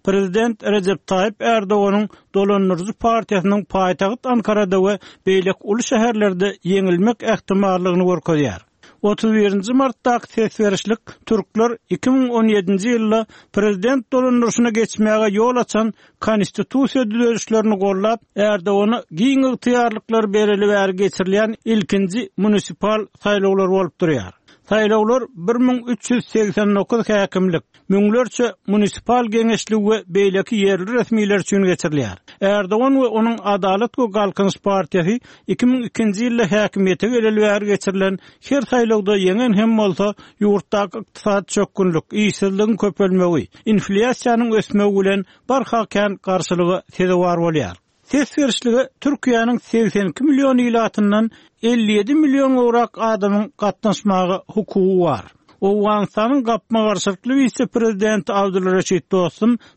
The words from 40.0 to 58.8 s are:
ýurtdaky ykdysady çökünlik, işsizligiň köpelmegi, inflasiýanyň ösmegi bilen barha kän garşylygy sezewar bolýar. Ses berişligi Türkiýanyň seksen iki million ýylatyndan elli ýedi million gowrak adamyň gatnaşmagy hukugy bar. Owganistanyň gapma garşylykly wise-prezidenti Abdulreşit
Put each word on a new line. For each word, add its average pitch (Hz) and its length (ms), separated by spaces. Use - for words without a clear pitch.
ýurtdaky 202 600
ykdysady 202 440
çökünlik, 185 640
işsizligiň 202 680
köpelmegi, 180 680
inflasiýanyň 226 920
ösmegi 202 420
bilen 196 260
barha 233 360
kän 202 380
garşylygy 180 540
sezewar 180 400
bolýar. 151 380
Ses - 320
berişligi 247 460
Türkiýanyň 240 580
seksen 208 520
iki - 120
million 269 340
ýylatyndan 220 760
elli 220 340
ýedi 208 160
million 277 420
gowrak 240 420
adamyň 208 600
gatnaşmagy 190 800
hukugy 190 480
bar. 143 240
Owganistanyň 214 840
gapma 226 440
garşylykly 202 540
wise-prezidenti 214 920
Abdulreşit 185 800